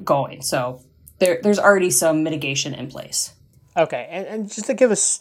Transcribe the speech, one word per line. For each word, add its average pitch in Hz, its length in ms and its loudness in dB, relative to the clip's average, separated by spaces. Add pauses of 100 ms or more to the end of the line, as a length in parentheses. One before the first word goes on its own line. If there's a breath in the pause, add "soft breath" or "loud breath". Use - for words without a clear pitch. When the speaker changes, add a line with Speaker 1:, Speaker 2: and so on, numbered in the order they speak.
Speaker 1:
going. 139 380 -2
So 131 380 -4 (380)
there, 180 240 2
there's 202 160 4
already 190 320 6
some 160 320 2
mitigation 151 520 -4
in 127 120 -10
place. - 480 -8 (420)
Speaker 2:
Okay. 143 340 -2
And, 175 160 -8
and 208 260 -8
just 208 140 -10
to 262 80 0
give 240 160 6
us, - 300 0